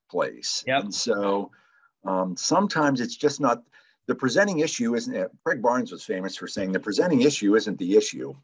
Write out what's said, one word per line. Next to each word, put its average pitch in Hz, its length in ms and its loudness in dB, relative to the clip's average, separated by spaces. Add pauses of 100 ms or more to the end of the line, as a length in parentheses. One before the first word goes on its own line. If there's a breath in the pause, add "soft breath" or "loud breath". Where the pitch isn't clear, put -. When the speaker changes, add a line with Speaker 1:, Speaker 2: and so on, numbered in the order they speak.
(100)
Speaker 1:
place. 64 560 -4
Speaker 2:
Yep. 135 180 0
Speaker 1:
And 104 100 -10
so, 101 560 -2 (540 soft breath)
um, 92 320 -2
sometimes 156 640 2
it's 117 160 -4
just 147 240 0
not, 120 240 2 (420 soft breath)
the 127 80 0
presenting 156 460 2
issue 120 340 0
isn't, 117 360 -2 (140)
Craig 160 180 0
Barnes 120 280 2
was - 140 -14
famous 95 320 -6
for - 100 -10
saying, 95 240 -6
"The 92 80 0
presenting 143 440 2
issue 107 340 4
isn't 104 220 0
the 92 180 4
issue. - 460 0